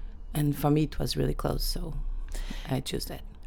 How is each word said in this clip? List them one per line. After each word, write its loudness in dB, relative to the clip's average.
and 2
for 4
me 6
it -2
was 0
really 2
close, 2
so 0
I 2
choose -4
that. -8